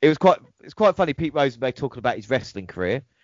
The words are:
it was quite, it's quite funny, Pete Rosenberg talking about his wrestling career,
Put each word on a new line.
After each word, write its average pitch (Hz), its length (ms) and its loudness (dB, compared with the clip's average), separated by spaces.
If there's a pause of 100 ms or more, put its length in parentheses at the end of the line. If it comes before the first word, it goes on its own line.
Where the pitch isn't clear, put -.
it 139 60 6
was 156 120 2
quite, 180 200 4 (240)
it's - 120 -20
quite 208 200 2
funny, 170 180 0
Pete 156 200 -6
Rosenberg 131 420 -2
talking 135 240 -8
about 113 180 -2
his 98 120 -14
wrestling 101 380 -4
career, 92 340 -4 (220)